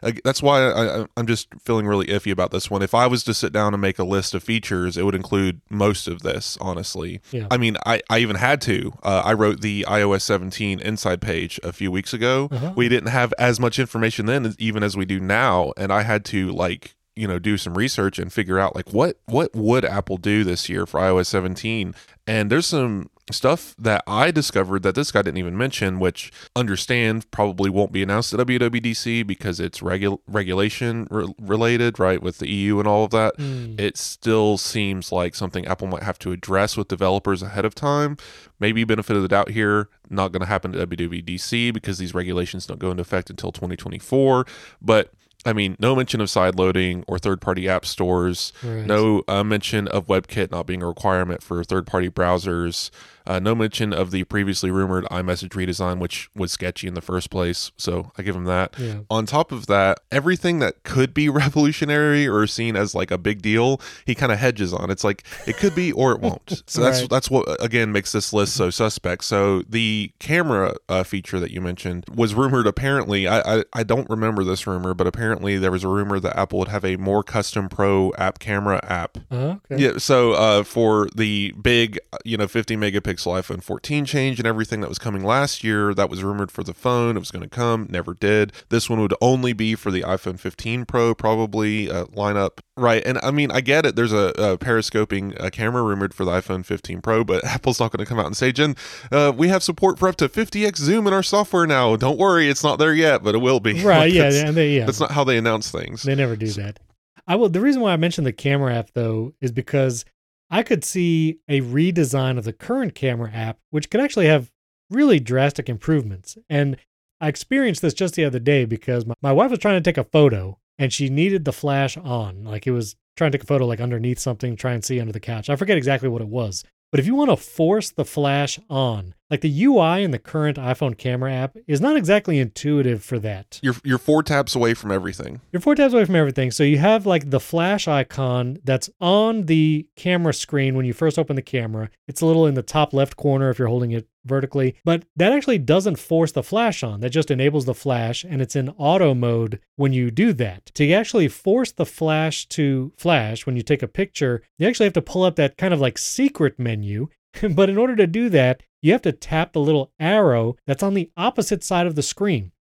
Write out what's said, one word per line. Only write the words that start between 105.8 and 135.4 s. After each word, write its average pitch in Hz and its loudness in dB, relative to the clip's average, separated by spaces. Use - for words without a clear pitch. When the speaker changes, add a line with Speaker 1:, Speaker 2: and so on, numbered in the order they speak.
Speaker 2:
They 139 0
never 131 0
do 107 -6
Speaker 1:
So 104 -6
Speaker 2:
that. 104 -12
I 180 0
will, 226 4
the 175 0
reason 262 4
why 202 2
I 170 2
mentioned 165 0
the 120 0
camera 139 0
app, 117 -4
though, 113 -2
is 123 -4
because 127 -2
I 196 0
could 214 0
see 160 0
a 139 2
redesign 135 0
of 107 -6
the 110 -4
current 240 -4
camera 117 -4
app, 113 -8
which 151 -4
could 220 2
actually 233 2
have 147 4
really 233 6
drastic 127 0
improvements. 113 -2
And 143 0
I 156 -2
experienced 247 0
this 160 0
just 185 -2
the 165 2
other 127 0
day 135 4
because 117 -2
my, 117 -6
my 139 2
wife 220 6
was - -2
trying 196 2
to 180 2
take 160 0
a 131 -2
photo 107 4
and 135 0
she 139 -2
needed 165 0
the 151 -2
flash 139 -2
on. 113 -6
Like, 107 -8
it 127 0
was 117 -4
trying 160 2
to 139 0
take - -6
a - -20
photo, 135 2
like, 117 -2
underneath 123 -2
something, 120 -4
try 127 -4
and 113 -4
see 127 -2
under 110 -6
the 104 -6
couch. 113 -8
I 143 0
forget 196 2
exactly 135 0
what 117 -2
it 107 -8
was. 110 -6
But 139 4
if 139 0
you 233 2
wanna 277 4
force 185 0
the 147 -4
flash 143 -2
on, 113 -2
like, 147 -2
the 160 0
U 220 4
I 170 4
in 190 0
the 120 -2
current 151 -2
iPhone 127 -2
camera 127 -2
app 131 -4
is 147 0
not 285 4
exactly 196 2
intuitive 127 0
for 127 -6
that. 101 -10
Speaker 1:
You're, 123 0
you're 131 0
four 151 4
taps 143 0
away 117 4
from 107 -4
everything. 92 -4